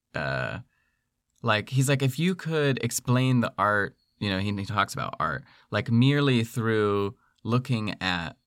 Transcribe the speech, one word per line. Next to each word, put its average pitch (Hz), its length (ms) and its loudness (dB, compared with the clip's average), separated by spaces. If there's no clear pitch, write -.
Uh, 65 460 -4
like, 107 280 0
he's 131 180 2
like, 139 140 2
"If 131 160 0
you 180 160 2
could 156 480 -2
explain 127 580 2
the - 180 0
art," 101 380 2
you 104 120 -2
know, 95 80 0
he, 101 140 -2
he 98 120 -6
talks 98 300 -2
about - 240 -8
art, 73 260 -4
like, 107 200 -2
merely 131 540 4
through 107 720 0
looking 117 580 -2
at 87 360 -4